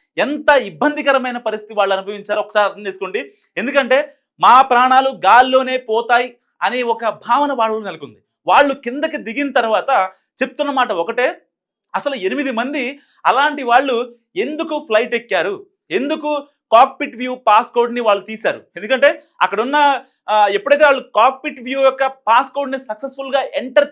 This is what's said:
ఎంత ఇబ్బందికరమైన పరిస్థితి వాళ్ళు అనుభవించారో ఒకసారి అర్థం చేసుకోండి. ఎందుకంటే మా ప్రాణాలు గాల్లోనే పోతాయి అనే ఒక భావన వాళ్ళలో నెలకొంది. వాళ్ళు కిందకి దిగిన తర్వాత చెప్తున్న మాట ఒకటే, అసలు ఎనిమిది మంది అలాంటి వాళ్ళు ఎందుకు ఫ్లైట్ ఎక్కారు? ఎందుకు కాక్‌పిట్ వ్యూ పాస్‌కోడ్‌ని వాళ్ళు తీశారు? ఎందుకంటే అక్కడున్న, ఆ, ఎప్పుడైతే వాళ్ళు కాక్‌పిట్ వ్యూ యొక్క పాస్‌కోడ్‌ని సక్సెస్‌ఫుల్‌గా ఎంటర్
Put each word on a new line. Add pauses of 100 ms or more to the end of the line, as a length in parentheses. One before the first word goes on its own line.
(180)
ఎంత
ఇబ్బందికరమైన
పరిస్థితి
వాళ్ళు
అనుభవించారో
ఒకసారి
అర్థం
చేసుకోండి. (260)
ఎందుకంటే (220)
మా
ప్రాణాలు
గాల్లోనే
పోతాయి (240)
అనే
ఒక
భావన
వాళ్ళలో
నెలకొంది. (280)
వాళ్ళు
కిందకి
దిగిన
తర్వాత (300)
చెప్తున్న
మాట
ఒకటే, (540)
అసలు
ఎనిమిది
మంది (260)
అలాంటి
వాళ్ళు (200)
ఎందుకు
ఫ్లైట్
ఎక్కారు? (260)
ఎందుకు (240)
కాక్‌పిట్
వ్యూ
పాస్‌కోడ్‌ని
వాళ్ళు
తీశారు? (140)
ఎందుకంటే (180)
అక్కడున్న, (260)
ఆ,
ఎప్పుడైతే
వాళ్ళు (120)
కాక్‌పిట్
వ్యూ
యొక్క
పాస్‌కోడ్‌ని
సక్సెస్‌ఫుల్‌గా
ఎంటర్